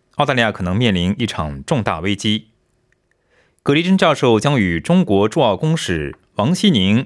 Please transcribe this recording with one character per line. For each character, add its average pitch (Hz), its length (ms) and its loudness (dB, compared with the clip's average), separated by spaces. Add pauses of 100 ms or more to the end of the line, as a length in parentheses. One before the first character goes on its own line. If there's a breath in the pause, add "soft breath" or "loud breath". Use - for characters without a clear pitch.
(180)
澳 147 80 2
大 135 100 0
利 123 60 2
亚 110 100 2
可 98 100 -8
能 90 160 -2
面 117 160 2
临 90 240 0
一 120 80 -2
场 71 380 -8
重 143 180 -2
大 95 200 -4
危 98 140 -2
机。 107 340 -4 (1120)
葛 143 100 2
丽 156 80 2
珍 185 160 2
教 175 160 4
授 117 260 2
将 143 200 0
与 87 200 0
中 175 240 2
国 98 240 2
驻 156 140 -2
澳 104 160 2
公 156 180 -2
使 76 400 -6 (200)
王 120 180 0
希 202 160 2
宁 107 360 2